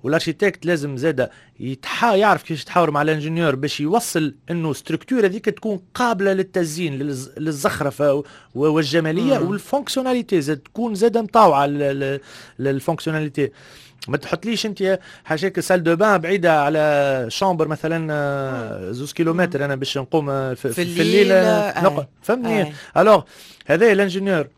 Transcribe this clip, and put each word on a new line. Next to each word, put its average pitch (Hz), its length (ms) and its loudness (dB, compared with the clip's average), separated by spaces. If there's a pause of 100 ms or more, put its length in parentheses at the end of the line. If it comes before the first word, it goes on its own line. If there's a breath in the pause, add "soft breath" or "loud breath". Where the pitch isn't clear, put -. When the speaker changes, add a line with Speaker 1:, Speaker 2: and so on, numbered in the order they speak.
Speaker 1:
والارشيتكت 165 600 -2
لازم 147 320 -2
زاده 131 340 -2 (280 soft breath)
يتحا-، 135 540 -2
يعرف 190 300 4
كيفاش 151 180 -8
يتحاور 165 300 0
مع 147 100 0
الانجينيور 156 540 0
باش 135 240 -6
يوصل 160 560 -2 (160)
انه 165 220 -2
ستركتور 202 520 -2
هذيك 190 200 -2
تكون 202 340 -4 (160)
قابله 202 380 0
للتزيين، 170 680 -2
للز-، 135 400 -8
للزخرفه 147 760 0
و-، 143 100 -2 (320 loud breath)
والجماليه، 160 840 0
Speaker 2:
مم. 175 100 -2
Speaker 1:
والفونكسيوناليتي 254 920 -2
زاد 143 160 -2
تكون 220 380 -6
زاده 220 260 2
مطاوعه 185 440 4
لل-، 143 340 -2
لل-، 139 200 -4 (400 loud breath)
للفونكسيوناليتي. 151 920 -2 (560 loud breath)
ما 147 100 -2
تحطليش 196 480 -4
انت 190 340 -2 (240 loud breath)
حاشاك 175 360 -4
سال 180 240 0
دو 165 120 4
بان 202 220 4
بعيده 165 460 2
على 143 680 2
شامبر 170 380 0
مثلًا، 160 440 -4
آه، 135 720 -4
Speaker 2:
مم. 92 60 -8
Speaker 1:
زوز 131 220 -10
كيلومتر، 170 460 0
Speaker 2:
مم. 143 60 -2
Speaker 1:
انا 143 100 -2
باش 135 220 -6
نقوم، 143 320 -2
آه، 135 240 -2
في، 135 160 -4
Speaker 2:
في - 40 -8
Speaker 1:
في 175 280 -2
Speaker 2:
الليل، 180 200 6
Speaker 1:
الليل، 190 100 6
آه، 190 60 6
Speaker 2:
آه، 185 460 2
Speaker 1:
نقعد. 147 240 2 (140)
فهمتني؟ 226 400 0
Speaker 2:
آه. 151 100 -2 (260 loud breath)
Speaker 1:
الوغ 196 240 6 (440 loud breath)
هذا 196 260 4
الانجينيور 190 560 0 (100)